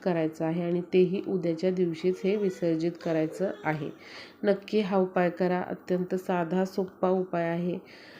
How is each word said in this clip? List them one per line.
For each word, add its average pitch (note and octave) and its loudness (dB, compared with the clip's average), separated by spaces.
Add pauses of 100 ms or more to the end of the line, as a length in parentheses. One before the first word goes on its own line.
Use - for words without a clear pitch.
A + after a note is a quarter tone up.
करायचं E3 0
आहे E3+ 0
आणि F3 0 (120)
तेही F#3 4
उद्याच्या F3 0
दिवशीच F3+ 0
हे G3 2
विसर्जित E3+ 0 (120)
करायचं D#3+ 0 (140)
आहे. D3+ -2 (520)
नक्की D4 2
हा G3 0
उपाय F#3 2
करा. F3+ 0
अत्यंत F#3 -2
साधा, F#3 0
सोपा F#3+ -2
उपाय F#3 0
आहे. E3+ -2 (400)